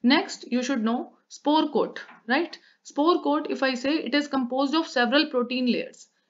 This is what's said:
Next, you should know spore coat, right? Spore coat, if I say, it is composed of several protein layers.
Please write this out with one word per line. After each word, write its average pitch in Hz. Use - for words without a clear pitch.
Next, 302
you 247
should 240
know 240
spore 302
coat, -
right? 302
Spore 302
coat, 294
if 247
I 262
say, 269
it 247
is 294
composed 262
of 320
several 269
protein 247
layers. -